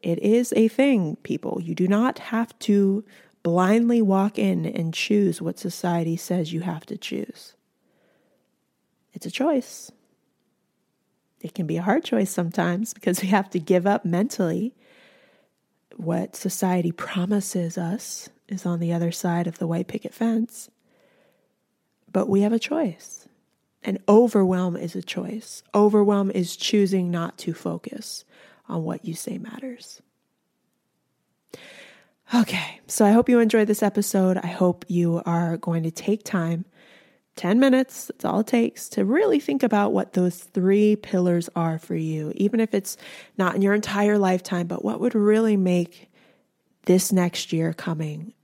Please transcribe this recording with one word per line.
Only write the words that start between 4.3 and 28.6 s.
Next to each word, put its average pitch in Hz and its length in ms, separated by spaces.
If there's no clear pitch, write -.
in 185 280
and 165 280
choose 202 480
what 165 180
society 170 580
says 175 340
you 165 100
have 170 260
to - 100
choose. - 580
It's - 120
a 180 60
choice. - 600
It - 140
can 170 140
be 165 100
a 175 60
hard 240 200
choice 208 280
sometimes 175 640
because - 280
we 190 80
have 196 220
to 185 80
give 180 280
up 202 160
mentally 180 720
what 170 400
society 180 560
promises 180 840
us 175 500
is 190 160
on 175 140
the 170 120
other 170 200
side 175 360
of 165 120
the 170 80
white 170 200
picket - 260
fence. 226 560
But 196 160
we 196 140
have 208 100
a 226 80
choice. - 680
And 190 160
overwhelm 190 680
is 170 220
a 185 40
choice. - 640
Overwhelm 208 580
is 180 260
choosing 190 520
not 170 280
to - 160
focus - 720